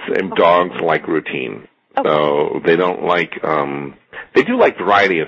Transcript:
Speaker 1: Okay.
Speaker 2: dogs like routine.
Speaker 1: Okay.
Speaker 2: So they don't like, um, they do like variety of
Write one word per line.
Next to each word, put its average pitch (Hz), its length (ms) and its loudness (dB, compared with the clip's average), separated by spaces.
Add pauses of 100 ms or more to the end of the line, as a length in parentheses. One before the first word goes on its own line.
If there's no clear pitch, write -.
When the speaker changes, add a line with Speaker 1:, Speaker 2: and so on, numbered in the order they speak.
Speaker 1:
Okay. 95 260 -2
Speaker 2:
dogs 87 480 4
like 80 240 -2
routine. 65 600 -6 (300)
Speaker 1:
Okay. 277 100 0
Speaker 2:
So 76 580 0
they 85 100 4
don't 90 280 0
like, 87 300 0 (100)
um, 71 520 -4 (400)
they - 80 6
do 254 160 -2
like - 180 2
variety 95 420 2
of 76 80 -4